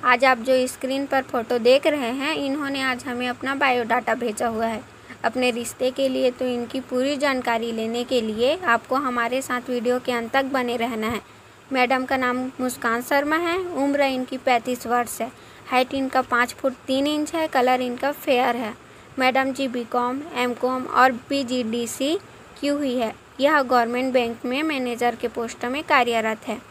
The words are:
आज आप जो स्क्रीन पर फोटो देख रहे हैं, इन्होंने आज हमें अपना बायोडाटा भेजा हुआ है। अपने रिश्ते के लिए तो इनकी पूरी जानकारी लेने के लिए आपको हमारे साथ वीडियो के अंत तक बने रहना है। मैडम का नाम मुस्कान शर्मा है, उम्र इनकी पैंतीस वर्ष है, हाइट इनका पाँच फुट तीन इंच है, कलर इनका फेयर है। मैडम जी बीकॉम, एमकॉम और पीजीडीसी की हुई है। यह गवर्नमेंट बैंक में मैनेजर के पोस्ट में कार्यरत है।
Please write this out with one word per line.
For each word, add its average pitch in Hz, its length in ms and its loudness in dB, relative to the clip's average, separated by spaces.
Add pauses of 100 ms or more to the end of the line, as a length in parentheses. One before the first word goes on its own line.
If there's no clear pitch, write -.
आज 247 200 4
आप 262 140 6
जो 254 280 2
स्क्रीन 269 400 -4
पर 269 160 0
फोटो 247 360 -2
देख 247 280 6
रहे 285 240 0
हैं, 277 240 -2
इन्होंने 277 480 -2
आज 254 220 -2
हमें 247 240 -4
अपना 262 260 -2
बायोडाटा 247 600 2
भेजा 240 340 -2
हुआ 226 180 -2
है। 226 140 -4 (440)
अपने 247 260 2
रिश्ते 240 400 -4
के 269 180 0
लिए 262 220 2
तो 254 140 -6
इनकी 240 380 -4
पूरी 262 340 -2
जानकारी 247 560 0
लेने 226 320 -2
के 247 160 0
लिए 226 360 0
आपको 262 420 0
हमारे 247 440 -2
साथ 247 280 -4
वीडियो 247 280 0
के 247 140 -4
अंत 233 200 -4
तक 269 200 4
बने 247 240 -2
रहना 226 320 -2
है। 226 120 -2 (500)
मैडम 254 340 2
का 269 120 0
नाम 254 280 0 (160)
मुस्कान 247 420 -2
शर्मा 285 360 2
है, 349 200 0
उम्र 285 460 0
इनकी 262 340 -2
पैंतीस 247 480 0
वर्ष 240 340 -2
है, 247 100 -6 (400)
हाइट 254 240 2
इनका 262 300 0
पाँच 247 300 0
फुट 262 220 -2 (100)
तीन 269 200 0
इंच 302 280 -2
है, 320 140 0
कलर 254 320 4
इनका 254 340 -2
फेयर 247 420 0
है। 226 160 -6 (460)
मैडम 262 340 2
जी 269 160 -2
बीकॉम, 247 540 -2 (140)
एमकॉम 247 500 -2
और 254 320 4 (100)
पीजीडीसी 247 880 -2 (440)
की 285 80 0
हुई 285 260 0
है। 226 180 0 (280)
यह 294 220 6
गवर्नमेंट 247 500 2
बैंक 233 320 0
में 254 180 -2
मैनेजर 247 520 0
के 240 140 -4
पोस्ट 233 360 -6
में 262 200 -2
कार्यरत 233 640 2
है। 214 100 -6 (140)